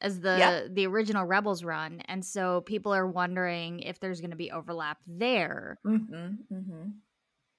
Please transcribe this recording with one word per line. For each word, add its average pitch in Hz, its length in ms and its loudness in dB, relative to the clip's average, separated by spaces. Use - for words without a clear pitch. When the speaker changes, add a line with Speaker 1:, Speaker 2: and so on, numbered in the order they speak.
Speaker 1:
as 196 200 0
the, 185 180 4
Speaker 2:
Yeah. 175 300 6
Speaker 1:
the 190 180 2
original 208 380 2
Rebels 190 380 2
run, 165 380 -4
and 185 240 -6
so 185 360 0
people 208 320 -2
are 185 140 4
wondering 175 720 -2
if - 180 -8
there's 185 220 -4
gonna 170 140 -8
be 170 160 -6
overlap 160 540 -6
there. 180 800 0
Speaker 2:
Mm-hmm, 202 680 -2
mm-hmm. 185 360 -8